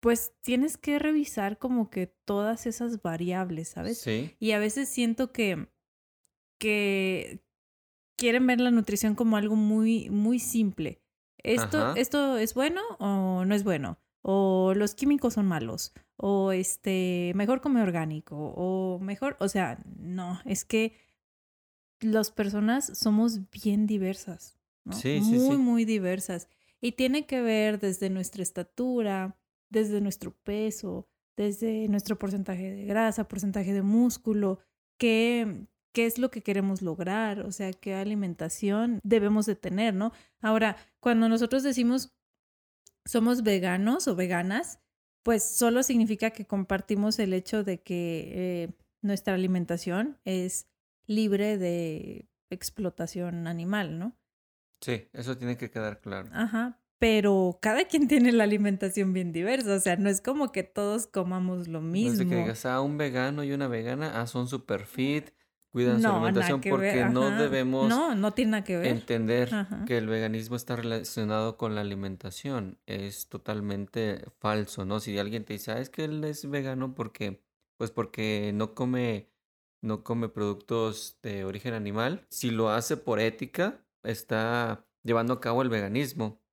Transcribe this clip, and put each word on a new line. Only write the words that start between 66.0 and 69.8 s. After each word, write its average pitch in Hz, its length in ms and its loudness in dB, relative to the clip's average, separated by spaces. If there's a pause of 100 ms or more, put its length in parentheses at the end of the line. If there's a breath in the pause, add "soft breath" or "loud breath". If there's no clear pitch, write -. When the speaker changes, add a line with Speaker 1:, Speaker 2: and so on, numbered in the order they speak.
Speaker 2:
su 226 100 4
Speaker 1:
No, 147 200 2
nada - 300 2
Speaker 2:
alimentación", - 0 -
Speaker 1:
que - 80 -4
Speaker 2:
porque 135 80 2
Speaker 1:
ver, 127 280 2
Speaker 2:
no 127 280 2
Speaker 1:
ajá. - 0 -
Speaker 2:
debemos 135 760 2
Speaker 1:
No, 269 60 0
no 202 200 0
tiene 220 180 2
nada 208 120 -2
que 185 140 -4
ver. 170 120 0
Speaker 2:
entender 117 600 0
Speaker 1:
Ajá. 104 360 -4